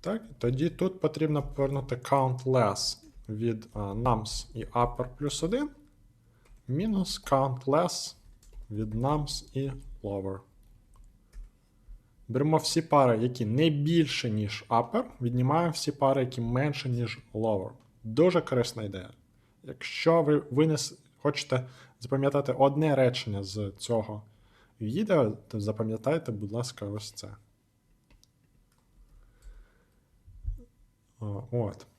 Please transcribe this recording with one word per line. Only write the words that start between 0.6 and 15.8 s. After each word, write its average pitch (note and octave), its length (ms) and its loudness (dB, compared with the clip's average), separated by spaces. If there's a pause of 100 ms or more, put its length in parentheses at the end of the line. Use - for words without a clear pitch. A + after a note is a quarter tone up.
тут F#3 320 -2
потрібно D3+ 420 0
повернути C#3 520 -2
count C3 480 0
less A#2+ 600 2 (260)
від, A2 440 -4
а, G#2+ 60 -8
nums G#2+ 720 -2
і A2+ 120 -8
upper A#2+ 420 0 (100)
плюс C#3+ 260 -4
один, B3+ 260 0 (1000)
мінус F#3+ 560 -2
count C3 420 2
less D#3+ 500 0 (560)
від A2 240 -4
nums C#3+ 640 -2
і C3+ 140 -4 (320)
lower. G2 360 -6 (1900)
Беремо D3 300 2
всі D#3 240 2
пари, C3+ 360 6
які B2 280 0
не C3 240 4
більше, D3 600 2
ніж G#2+ 400 -2
upper, D#3 340 2 (180)
віднімаємо C3 500 2
всі - 200 -4